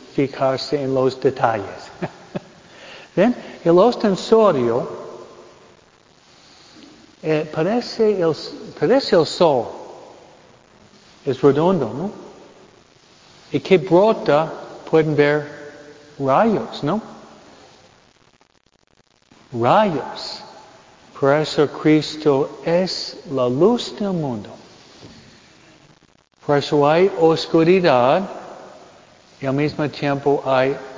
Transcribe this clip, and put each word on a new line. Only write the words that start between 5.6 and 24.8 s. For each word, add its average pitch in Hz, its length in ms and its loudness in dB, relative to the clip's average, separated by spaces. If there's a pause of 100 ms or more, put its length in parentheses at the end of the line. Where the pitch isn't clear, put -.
eh, 156 280 -2
parece 214 720 -2
el, 165 140 0 (420)
parece 214 380 2
el 160 100 6
sol. 135 560 0 (1400)
Es 131 160 -4
redondo, 143 520 2
¿no? 175 180 -8 (1400)
Y 151 80 0
que - 180 2
brota, 165 720 2 (380)
pueden 156 260 2
ver 147 300 2 (720)
rayos, 143 640 0
¿no? 180 180 -2 (2500)
Rayos. 143 920 0 (760)
Por 139 160 4
eso 151 320 0
Cristo 151 1000 0
es - 520 -4 (140)
la 131 160 -2
luz 175 500 0
del 196 160 -4
mundo. 127 360 -6 (2000)